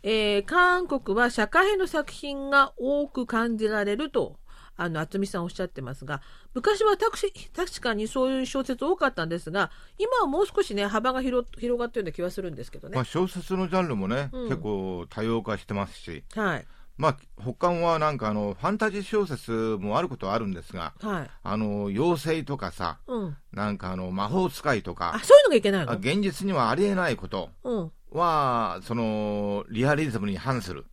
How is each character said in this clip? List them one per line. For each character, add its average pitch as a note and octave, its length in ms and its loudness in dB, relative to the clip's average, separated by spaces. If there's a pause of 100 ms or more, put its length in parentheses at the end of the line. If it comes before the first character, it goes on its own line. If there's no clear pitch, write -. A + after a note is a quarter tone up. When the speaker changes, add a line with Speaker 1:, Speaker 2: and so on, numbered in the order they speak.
Speaker 1:
え G#3 360 2
ー、 G3+ 60 -2
韓 F4+ 420 6
国 G#3 300 0
は A#3+ 120 4
社 G#3+ 180 0
会 E4+ 200 6
派 G4+ 140 2
の F#4 60 2
作 D4+ 240 -2
品 C#4 380 -6
が C#4 280 6
多 C#4+ 300 0
く B3+ 180 -4
感 A#3 320 0
じ G#3+ 120 0
ら G#3 160 0
れ G#3 100 2
る C#4+ 140 -4
と、 - 280 -2 (400)
あ F3 120 -2
の、 D#3+ 100 -2
渥 D#3+ 200 -4
美 G3 80 0
さ G3 120 -6
ん E3+ 60 -4
お - 20 -6
っ - 20 -6
し - 100 -10
ゃ F#3 60 -2
っ - 40 -10
て - 120 -12
ま B2+ 140 -8
す - 80 -16
が、 C#3 180 -6 (320)
昔 G4+ 300 2
は G#4 140 6
た A4 120 2
く A4+ 80 -4
し-、 G4 160 -2 (220)
確 F4 240 -4
か A#3 140 0
に G#3+ 140 -2
そ C4 220 2
う - 20 2
い C4 100 0
う C4 40 0
小 C4+ 180 -2
説 B3+ 200 -2
多 E4+ 140 2
か C#4+ 100 2
っ C4 60 2
た E3 120 -2
ん E3 40 -6
で E3 100 -2
す - 100 -10
が、 F3 220 0 (260)
今 A#4+ 200 2
は G4+ 100 4
も D4 140 2
う G4+ 40 6
少 - 180 0
し A3+ 120 -2
ね、 G3+ 100 2
幅 A3 280 2
が C4 80 0
広-、 B3 260 0 (100)
広 A#3+ 220 0
が A#3+ 60 0
っ A#3 40 -8
た A#3 120 -4
よ - 20 -4
う - 20 -4
な E3 60 -4
気 F3 100 -6
は F3 80 -2
す F#3+ 120 -6
る F3+ 100 -6
ん C#3+ 40 -10
で A#2 80 -10
す - 80 -14
け C#3 80 -14
ど D3+ 100 -14
ね。 F#3+ 60 -10
Speaker 2:
ま C3 60 2
あ、 A#2+ 40 0
小 F3+ 220 0
説 F3+ 280 -4
の F#3 140 0
ジ E3+ 60 -2
ャ F#3 60 4
ン F3+ 60 0
ル C3+ 80 -2
も F#2+ 140 -2
ね、 C#3 240 0
Speaker 1:
う B3+ 140 -6
ん。 - 20 -4
Speaker 2:
結 C3 80 0
構 F#2+ 520 -4
多 G#2+ 140 -6
様 A2+ 180 0
化 G#2 160 -4
し - 80 -14
て - 80 -6
ま G2 140 -2
す - 100 -16
し。 - 260 -12 (120)
Speaker 1:
は G3 220 -2
い。 - 80 -10 (320)
Speaker 2:
ま D3+ 120 2
あ、 C#3 80 -2 (240)
北 A#2+ 120 -6
韓 F3 300 2
は E3 160 4
な D#3 120 2
ん C#3 60 -4
か G#2+ 100 -2
あ G#2+ 60 0
の、 G#2 260 -2
フ - 80 -2
ァ F#3+ 40 2
ン G#3+ 60 -2
タ G#3+ 140 2
ジ G3 60 -6
ー G3+ 60 -6
小 G#3 220 0
説 A2+ 540 -2
も G#2 180 0
あ D#3 40 2
る F3 80 -2
こ A#2+ 80 -8
と G2+ 100 -6
は G2 60 0
あ A2+ 60 2
る A2+ 60 -2
ん G2 80 -2
で E2+ 80 -8
す - 120 -16
が、 E2+ 280 -6
Speaker 1:
は G3 220 -4
い。 - 60 -12 (140)
Speaker 2:
あ G2 140 -2
の、 G#2 280 -2
妖 D#3 540 0
精 D3+ 40 -6
と C#3 140 -4
か F#2 140 -6
さ、 E2+ 360 -4
Speaker 1:
う A3+ 200 -4
ん。 D3 100 -8 (160)
Speaker 2:
な G#2 180 -2
ん G2+ 60 -4
か F#2 160 -6
あ - 20 -4
の、 F#2 160 -6
魔 G2 160 -2
法 F3+ 220 2
使 C#3+ 260 0
い G#2 80 -2
と F2 100 -6
か E2+ 220 -2
Speaker 1:
あ、 A3+ 40 -2
そ - 140 10
う C#5+ 40 12
い D5 40 12
う - 40 4
の A#4 60 6
が D4 40 4
い G#3+ 60 6
け G3+ 100 2
な F#3+ 120 0
い - 20 -2
の？ - 80 -2
Speaker 2:
あ、 - 20 2
現 F#3+ 260 0
実 F#3+ 240 -2
に G3 60 0
は C3 180 2
あ B2 60 2
り F3 80 2
え G3+ 120 2
な F3+ 140 2
い B2 60 0
こ F#2 140 -12
と F#2 200 -4 (140)
Speaker 1:
う A#3 160 -2
ん。 E3 120 -6 (200)
Speaker 2:
は、 C3 720 2
そ A#2+ 100 -6
の、 G#2 760 0
リ A2+ 180 0
ア D3 80 4
リ D#3 120 0
ズ A2+ 120 -2
ム G2+ 80 -2
に G2+ 80 -2
反 B2 260 -2
す F#2 120 -8
る。 C2+ 200 -10